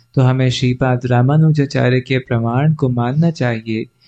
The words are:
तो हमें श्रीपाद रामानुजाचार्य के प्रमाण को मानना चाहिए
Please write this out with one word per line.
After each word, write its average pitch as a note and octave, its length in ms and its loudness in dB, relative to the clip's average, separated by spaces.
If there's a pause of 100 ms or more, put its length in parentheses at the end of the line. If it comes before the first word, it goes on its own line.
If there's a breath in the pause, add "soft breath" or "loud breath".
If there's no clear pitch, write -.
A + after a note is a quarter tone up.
(160 soft breath)
तो C#3 60 2
हमें C3 280 2
श्रीपाद B2+ 560 -2
रामानुजाचार्य C3 960 2
के C3 160 -2
प्रमाण B2 560 -2
को C#3+ 160 -2
मानना B2+ 420 0
चाहिए A2+ 540 -4 (220 soft breath)